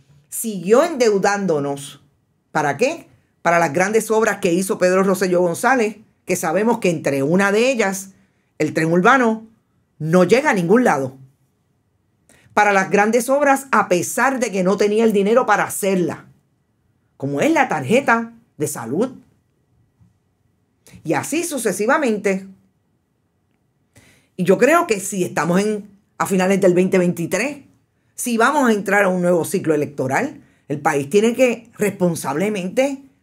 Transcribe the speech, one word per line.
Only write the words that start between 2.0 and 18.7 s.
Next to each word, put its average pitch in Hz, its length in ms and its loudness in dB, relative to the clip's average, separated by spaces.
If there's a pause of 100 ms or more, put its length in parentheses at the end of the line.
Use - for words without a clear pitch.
¿Para 147 260 -2
qué? 277 300 -2 (340)
Para 170 180 2
las 160 140 0
grandes 220 380 0
obras 220 260 0
que 175 160 -2
hizo 190 240 -2
Pedro 185 260 2
Rosselló 185 360 0
González, 214 580 0 (280)
que 185 100 -2
sabemos 202 440 -2
que 190 100 0
entre 143 340 -2
una 196 300 2
de 240 180 2
ellas, 196 380 -4 (480)
el 151 160 -2
tren 160 180 0
urbano, 220 560 2 (520)
no 170 260 4
llega 262 240 2
a 269 40 0
ningún 196 300 2
lado. 139 340 -2 (1400)
Para 208 200 4
las 185 160 2
grandes 220 400 2
obras, 277 420 2
a 214 160 0
pesar 240 540 -2
de 226 100 -4
que 190 120 -2
no 190 120 2
tenía 208 300 0
el 220 80 2
dinero 214 320 2
para 196 180 0
hacerla, 180 640 -4 (920)
como 139 240 -6
es 262 120 2
la 294 180 0
tarjeta 226 640 0 (240)
de 147 100 -6
salud. 139 440 -6 (1900)